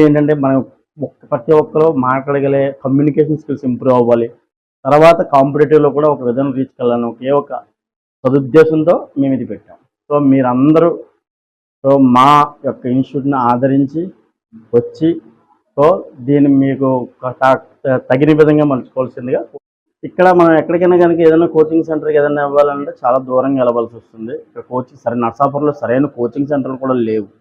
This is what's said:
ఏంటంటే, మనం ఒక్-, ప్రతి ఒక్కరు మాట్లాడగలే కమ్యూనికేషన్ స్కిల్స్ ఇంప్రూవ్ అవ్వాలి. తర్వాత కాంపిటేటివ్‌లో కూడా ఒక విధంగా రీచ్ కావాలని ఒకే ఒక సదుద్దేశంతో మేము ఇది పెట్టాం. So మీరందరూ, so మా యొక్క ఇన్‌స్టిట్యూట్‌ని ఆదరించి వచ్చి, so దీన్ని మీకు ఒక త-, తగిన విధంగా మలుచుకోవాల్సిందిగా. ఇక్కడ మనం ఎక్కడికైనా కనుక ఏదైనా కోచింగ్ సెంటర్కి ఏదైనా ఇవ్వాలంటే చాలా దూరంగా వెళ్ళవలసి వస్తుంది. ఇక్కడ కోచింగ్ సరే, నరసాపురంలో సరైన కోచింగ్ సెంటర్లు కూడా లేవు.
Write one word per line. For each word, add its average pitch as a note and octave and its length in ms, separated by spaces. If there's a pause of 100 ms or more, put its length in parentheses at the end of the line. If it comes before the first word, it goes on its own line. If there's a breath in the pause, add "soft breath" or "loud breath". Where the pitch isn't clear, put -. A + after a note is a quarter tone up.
ఏంటంటే, D3 300 (100)
మనం C3+ 120 (500)
ఒక్-, - 260
ప్రతి D#3 200 (100)
ఒక్కరు D#3 260 (180)
మాట్లాడగలే C#3 560 (220)
కమ్యూనికేషన్ D3 580
స్కిల్స్ C3+ 300
ఇంప్రూవ్ B2 260
అవ్వాలి. A#2 300 (560)
తర్వాత D#3+ 340 (160)
కాంపిటేటివ్‌లో C#3+ 640
కూడా D3+ 160
ఒక B2+ 160
విధంగా C3 280
రీచ్ C3 200
కావాలని A#2+ 340
ఒకే B2 180 (120)
ఒక C3+ 100 (720)
సదుద్దేశంతో D#3 680 (260)
మేము C3+ 180
ఇది A#2 140
పెట్టాం. - 260 (320)
So D3 100 (120)
మీరందరూ, C3+ 580 (920)
so C3+ 60 (260)
మా B2+ 120 (400)
యొక్క - 160 (100)
ఇన్‌స్టిట్యూట్‌ని C3+ 440 (120)
ఆదరించి C3+ 520 (760)
వచ్చి, C#3 340 (680)
so C#3+ 80 (420)
దీన్ని C#3+ 240 (100)
మీకు C3+ 240 (160)
ఒక B2 300 (100)
త-, C3 560 (120)
తగిన C#3+ 220 (100)
విధంగా D3+ 300
మలుచుకోవాల్సిందిగా. B2+ 680 (680)
ఇక్కడ F3+ 160 (140)
మనం E3 220
ఎక్కడికైనా F3 420
కనుక E3+ 240
ఏదైనా E3 300
కోచింగ్ D#3 320
సెంటర్కి D3+ 320
ఏదైనా D3 260
ఇవ్వాలంటే C#3+ 440 (100)
చాలా B2+ 260
దూరంగా C3 340
వెళ్ళవలసి A#2 380
వస్తుంది. A2+ 340 (140)
ఇక్కడ - 160 (100)
కోచింగ్ B2 320
సరే, A#2 200
నరసాపురంలో C#3 480 (100)
సరైన B2+ 240 (100)
కోచింగ్ B2+ 340
సెంటర్లు C3 340
కూడా C3 120 (100)
లేవు. A2 220 (120)